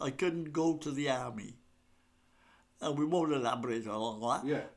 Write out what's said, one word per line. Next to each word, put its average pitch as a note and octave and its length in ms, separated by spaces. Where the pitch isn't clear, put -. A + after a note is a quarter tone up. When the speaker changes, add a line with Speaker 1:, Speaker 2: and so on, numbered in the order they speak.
Speaker 1:
I C#3 100
couldn't E3 420
go D#3+ 260
to D3+ 120
the C#3 180
army. B2 460
And D3+ 180
we D3+ 60
won't D#3+ 280
elaborate B2 540
on G#2+ 340
that. B2 280
Speaker 2:
Yeah. D3 120